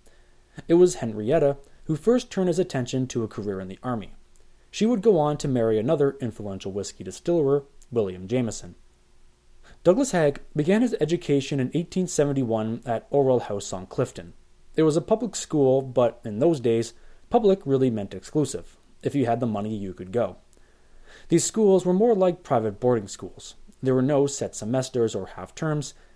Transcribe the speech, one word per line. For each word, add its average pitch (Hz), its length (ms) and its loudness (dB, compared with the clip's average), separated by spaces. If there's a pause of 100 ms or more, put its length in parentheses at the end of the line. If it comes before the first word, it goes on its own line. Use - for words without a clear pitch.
(680)
It 165 60 4
was 175 220 6
Henrietta 131 600 0 (280)
who 160 120 -2
first 247 340 0
turned 185 180 0
his 165 100 0
attention 131 480 -2
to 120 160 -4
a 107 60 -4
career 101 300 -6
in 92 100 -10
the 95 140 -14
army. 120 300 -6 (580)
She - 140 -2
would 226 160 2
go 202 180 4
on 147 200 0
to 147 100 -4
marry 113 300 2
another 139 420 2
influential 104 500 -8
whiskey 98 320 -8
distiller, 143 640 0 (260)
William 92 380 -4
Jameson. 110 460 -4 (1120)
Douglas 214 260 4
Haig 156 300 2 (140)
began 180 280 2
his 240 180 0
education 147 600 0
in 127 120 -2
eighteen 175 340 -2
seventy-one 120 800 0
at 113 240 -4
Orwell 131 320 2
House 104 320 -6
on 92 140 -10
Clifton. 92 480 -6 (400)
It 156 80 2
was 156 140 4
a 175 40 2
public 220 340 -2
school, 135 460 2
but 123 420 0
in 107 160 -8
those 151 220 2
days, 113 320 0 (380)
public 202 340 4
really 131 240 2
meant 107 240 -4
exclusive. 98 640 -6 (260)
If 127 120 -4
you 139 100 2
had 117 160 0
the 127 60 0
money, 107 280 -4
you 101 200 -8
could 92 180 -14
go. 107 240 -2 (920)
These 165 140 4
schools 190 420 4
were 180 80 4
more 220 200 4
like 185 280 2
private 110 360 0
boarding 120 300 2
schools. - 460 -16 (280)
There 131 120 2
were 127 80 2
no 139 240 4
set 117 280 -6
semesters 117 600 -2
or 95 140 -6
half - 260 -16
terms, 151 400 -4 (220)